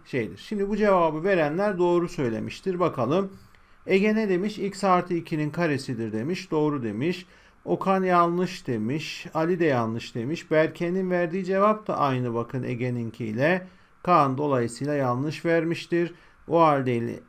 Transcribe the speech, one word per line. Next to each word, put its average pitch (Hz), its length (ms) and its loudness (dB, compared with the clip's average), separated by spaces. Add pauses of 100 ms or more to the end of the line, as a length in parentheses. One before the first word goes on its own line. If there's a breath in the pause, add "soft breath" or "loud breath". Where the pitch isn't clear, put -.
şeydir. 110 340 -4
Şimdi 202 300 -4
bu 208 80 -2
cevabı 170 480 4
verenler 185 540 2
doğru 175 300 4
söylemiştir. 120 720 -4
Bakalım. 165 520 0 (540 loud breath)
Ege 202 280 4
ne 220 140 0
demiş? 196 300 -2
X 196 260 -4
artı 180 300 2
ikinin 151 360 -2
karesidir 131 640 -2
demiş. 143 380 -6
Doğru 151 320 0
demiş. 117 440 -4 (380 soft breath)
Okan 190 380 0
yanlış 175 640 0
demiş. 123 680 -4
Ali 165 260 0
de 170 40 4
yanlış 117 500 0
demiş. 127 360 -6
Berke'nin 170 600 0
verdiği 175 340 0
cevap 202 420 2
da - 120 -2
aynı 127 360 0
bakın 117 280 -4
Ege'ninkiyle. 123 1040 -2 (360 loud breath)
Kaan 143 360 4
dolayısıyla 139 560 -2
yanlış 135 500 -2
vermiştir. 165 720 0 (340 loud breath)
O 165 120 4
halde 127 680 2